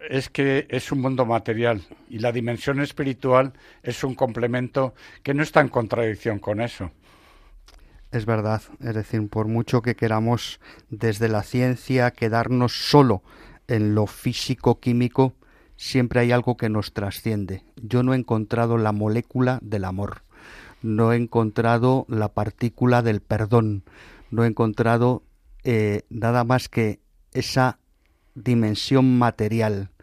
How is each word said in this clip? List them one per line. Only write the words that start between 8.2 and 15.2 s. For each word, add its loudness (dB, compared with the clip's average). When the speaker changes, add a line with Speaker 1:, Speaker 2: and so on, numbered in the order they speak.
Speaker 2:
verdad, 0
es -6
decir, -4
por -2
mucho 0
que -2
queramos 0
desde -2
la 0
ciencia 0
quedarnos -2
solo 6
en 2
lo 2
físico-químico, 0